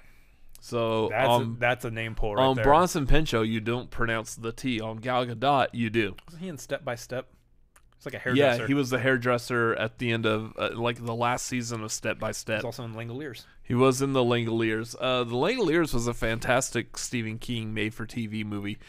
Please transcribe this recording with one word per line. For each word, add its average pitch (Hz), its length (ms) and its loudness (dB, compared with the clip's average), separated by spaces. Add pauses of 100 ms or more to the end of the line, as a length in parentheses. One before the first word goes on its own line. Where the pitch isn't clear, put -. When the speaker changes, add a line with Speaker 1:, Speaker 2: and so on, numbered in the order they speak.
(600)
Speaker 1:
So, 113 500 0
Speaker 2:
That's 120 180 2
a, 120 40 6
Speaker 1:
um, 120 280 2
Speaker 2:
that's 123 260 0
a 117 60 -4
name 113 240 -6
pull 104 200 0
right 131 100 4
Speaker 1:
um, 131 100 4
Speaker 2:
there. 117 80 -2
Speaker 1:
Bronson 151 440 4
Pinchot, 139 400 6
you 113 140 0
don't 117 280 -4
pronounce 113 460 -2
the 113 160 -8
T. 117 280 -4
On 110 180 -6
Gal 127 280 0
Gadot, 123 480 2
you 117 160 0
do. 104 260 0 (120)
Speaker 2:
Wasn't 165 160 -14
he 190 60 -8
in 151 80 -10
Step - 280 -8
by 123 100 -4
Step? 123 320 -10 (680)
It's - 80 -18
like 143 100 -8
a - 20 -8 (180)
Speaker 1:
Yeah, 143 140 6
Speaker 2:
hairdresser. 120 180 0
Speaker 1:
he 135 60 2
was 139 160 2
the 123 100 0
hairdresser 120 760 2
at - 240 -4
the 120 120 0
end 113 140 0
of, 110 320 0
uh, 104 180 0
like, 120 280 -4
the 117 120 -4
last 120 300 0
season 117 380 -6
of 110 80 -8
Step - 280 -4
by 110 120 -4
Step. 107 260 -4
Speaker 2:
He's 110 80 -4
also 117 180 -8
in 113 100 -10
Langoliers. 117 520 -10 (180)
Speaker 1:
He - 100 -4
was 127 280 6
in 139 120 2
the 131 100 4
Langoliers. 113 760 0
Uh, 127 240 0
the 117 120 -4
Langoliers 170 580 2
was 117 140 2
a 120 60 0
fantastic 120 840 0
Stephen 113 420 -6
King 113 340 -6
made-for-T 110 540 -4
V 107 160 -6
movie 104 340 -6 (120)